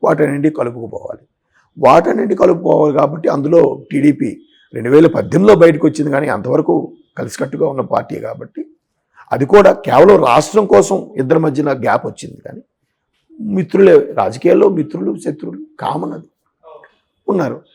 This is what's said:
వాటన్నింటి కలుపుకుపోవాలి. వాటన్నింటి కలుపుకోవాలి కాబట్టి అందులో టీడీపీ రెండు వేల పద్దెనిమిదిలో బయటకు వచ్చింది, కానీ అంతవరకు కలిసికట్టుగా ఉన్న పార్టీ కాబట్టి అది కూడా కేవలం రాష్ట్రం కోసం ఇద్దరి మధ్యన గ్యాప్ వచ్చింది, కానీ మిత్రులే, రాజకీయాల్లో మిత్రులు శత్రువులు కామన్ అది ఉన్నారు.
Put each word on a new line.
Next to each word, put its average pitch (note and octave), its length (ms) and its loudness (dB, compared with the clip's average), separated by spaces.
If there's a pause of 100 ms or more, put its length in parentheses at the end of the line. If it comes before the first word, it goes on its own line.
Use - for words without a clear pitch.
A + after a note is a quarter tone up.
వాటన్నింటి D3+ 480 0
కలుపుకుపోవాలి. A#2+ 760 -10 (520)
వాటన్నింటి E3+ 560 2
కలుపుకోవాలి D#3+ 600 0
కాబట్టి D3 340 -2
అందులో D3 640 0
టీడీపీ C#3 480 -2 (340)
రెండు A#2+ 160 -4
వేల D#3 160 6
పద్దెనిమిదిలో E3 540 2
బయటకు E3 260 4
వచ్చింది, D3 240 -2
కానీ C#3 180 -2
అంతవరకు C#3 640 -2 (260)
కలిసికట్టుగా C#3 500 -6
ఉన్న C3+ 120 -6
పార్టీ A2+ 400 -6
కాబట్టి - 460 -14 (640)
అది C3+ 140 0
కూడా G3+ 260 4
కేవలం D#3+ 520 4
రాష్ట్రం D3+ 420 2
కోసం G3 500 0
ఇద్దరి C3+ 220 0
మధ్యన D3 340 -2
గ్యాప్ A#2 340 -2
వచ్చింది, - 340 -16
కానీ - 200 -18 (800)
మిత్రులే, D3+ 720 2
రాజకీయాల్లో C3 560 0
మిత్రులు F3 500 -6
శత్రువులు F3 480 -12 (140)
కామన్ - 320 -8
అది - 160 -18 (1000)
ఉన్నారు. D3 340 -4 (120)